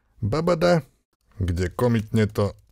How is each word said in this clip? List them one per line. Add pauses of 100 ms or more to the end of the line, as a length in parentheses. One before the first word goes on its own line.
(240)
babada, (520)
kde
komitne
to (160)